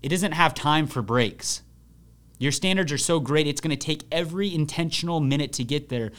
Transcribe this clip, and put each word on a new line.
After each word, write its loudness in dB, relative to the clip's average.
it -4
doesn't 0
have 4
time 2
for -4
breaks. 0
Your 2
standards 2
are -2
so 2
great, 2
it's -4
gonna 0
take -4
every -2
intentional -2
minute 0
to -2
get -2
there. -4